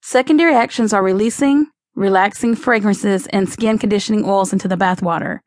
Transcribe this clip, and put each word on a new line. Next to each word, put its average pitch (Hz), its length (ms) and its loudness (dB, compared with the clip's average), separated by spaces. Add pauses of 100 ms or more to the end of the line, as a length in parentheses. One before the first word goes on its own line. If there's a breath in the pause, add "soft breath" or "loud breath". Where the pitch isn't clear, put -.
Secondary 311 500 2
actions 233 400 0
are 196 100 2
releasing, 233 600 0 (300)
relaxing 196 580 0
fragrances 202 800 0
and 190 160 0
skin 220 300 -2
conditioning 208 440 0
oils 196 300 0
into 190 140 -2
the 185 100 -2
bath 185 240 0
water 170 460 -4